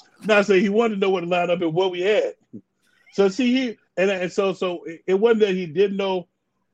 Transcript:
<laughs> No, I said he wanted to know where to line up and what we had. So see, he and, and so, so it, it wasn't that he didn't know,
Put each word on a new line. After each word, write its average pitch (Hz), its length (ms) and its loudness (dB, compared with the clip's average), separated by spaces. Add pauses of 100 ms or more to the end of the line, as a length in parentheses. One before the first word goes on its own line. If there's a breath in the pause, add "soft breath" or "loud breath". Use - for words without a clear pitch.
(120)
<laughs> - 140 -16
No, 208 120 4
I 202 40 4
said 196 180 2
he 202 80 2
wanted 220 280 0
to 196 40 -2
know 196 100 0
where 185 120 0
to 175 40 -6
line 175 240 0
up 175 120 -2
and 165 100 -2
what 185 180 0
we 175 120 -6
had. 190 320 0 (760)
So 196 180 2
see, 247 240 0
he 254 260 -2 (180)
and, 190 140 2
and 180 200 -4
so, 196 220 0
so 175 320 -6
it, 165 220 -14
it 185 80 0
wasn't 220 260 4
that 202 140 2
he 185 120 -4
didn't 190 300 0
know, 190 320 -4 (460)